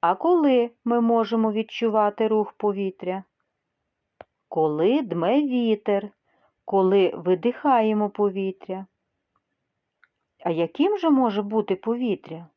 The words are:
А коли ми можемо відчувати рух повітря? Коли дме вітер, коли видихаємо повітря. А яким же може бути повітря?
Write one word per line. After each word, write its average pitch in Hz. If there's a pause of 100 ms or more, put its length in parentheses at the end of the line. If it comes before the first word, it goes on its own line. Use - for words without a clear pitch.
А 175
коли 269 (140)
ми 240
можемо 226
відчувати 214
рух 214
повітря? 190 (1300)
Коли 160
дме 185
вітер, 214 (560)
коли 190
видихаємо 214
повітря. 190 (1600)
А 180
яким 175
же 339
може 240
бути 208
повітря? 202